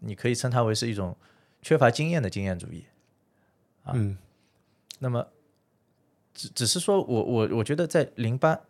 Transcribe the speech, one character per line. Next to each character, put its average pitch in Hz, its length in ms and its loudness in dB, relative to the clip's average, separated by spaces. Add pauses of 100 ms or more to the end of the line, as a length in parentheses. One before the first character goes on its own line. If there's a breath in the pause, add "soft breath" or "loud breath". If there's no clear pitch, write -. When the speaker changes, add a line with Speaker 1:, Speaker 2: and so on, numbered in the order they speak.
Speaker 1:
你 107 160 -10
可 - 120 -2
以 123 60 0
称 123 160 -2
它 120 140 2
为 110 100 2
是 117 140 -2
一 110 60 -4
种 95 220 -6 (460)
缺 160 160 4
乏 131 100 8
经 151 220 0
验 170 100 0
的 107 80 -2
经 98 140 -6
验 95 160 -2
主 - 140 -12
义， 82 120 -14 (1000)
啊。 139 100 -6
Speaker 2:
嗯。 101 240 -2 (800)
Speaker 1:
那 131 100 -4
么 120 180 -2 (1080)
只， - 140 -14
只 - 180 -4
是 180 140 0
说 196 220 2
我， 113 200 0
我， 113 340 2
我 113 80 0
觉 143 120 0
得 170 100 0
在 151 300 2
零 117 200 -2
八， 160 220 2 (120)